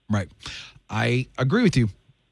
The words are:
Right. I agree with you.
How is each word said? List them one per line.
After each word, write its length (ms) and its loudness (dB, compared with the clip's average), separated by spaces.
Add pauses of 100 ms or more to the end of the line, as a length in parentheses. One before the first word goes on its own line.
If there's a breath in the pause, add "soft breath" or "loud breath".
(100)
Right. 180 -2 (600 loud breath)
I 380 -2 (100)
agree 240 2
with 140 4
you. 120 4 (440)